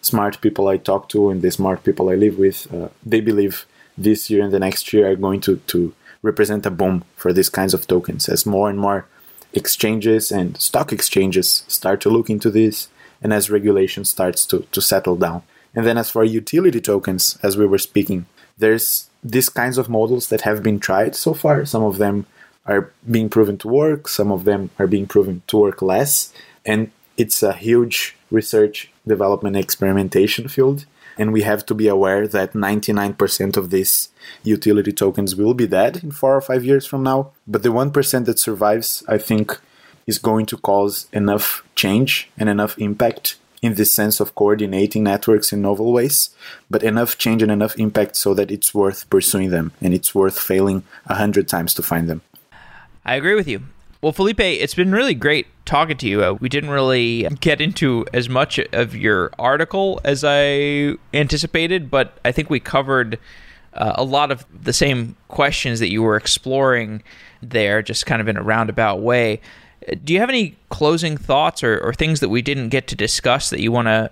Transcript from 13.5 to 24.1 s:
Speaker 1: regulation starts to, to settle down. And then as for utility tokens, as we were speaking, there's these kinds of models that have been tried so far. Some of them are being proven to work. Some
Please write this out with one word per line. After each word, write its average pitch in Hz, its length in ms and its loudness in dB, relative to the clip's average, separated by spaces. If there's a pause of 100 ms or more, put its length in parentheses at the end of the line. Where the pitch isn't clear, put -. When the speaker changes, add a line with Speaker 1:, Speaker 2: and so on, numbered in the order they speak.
Speaker 1:
regulation 101 540 2
starts - 420 -2
to, 92 140 -2 (100)
to 98 100 -4
settle 95 360 0
down. 85 260 -2 (320)
And 117 100 -2
then 117 140 2
as 113 120 -4
for 113 120 2
utility 113 580 2
tokens, 95 640 0
as 98 140 0
we 104 100 4
were 95 120 4
speaking, 98 480 -2 (320)
there's 110 500 0 (160)
these 123 240 0
kinds 127 280 -2
of 120 120 -2
models 117 400 0
that 110 140 0
have 107 200 -2
been 104 160 0
tried 101 380 0
so 160 180 -2
far. 143 300 0
Some 117 180 -2
of 98 160 0
them 101 280 0 (400)
are 98 260 -2 (180)
being 110 180 2
proven 104 300 2
to 107 100 -10
work. 147 380 2
Some 104 240 0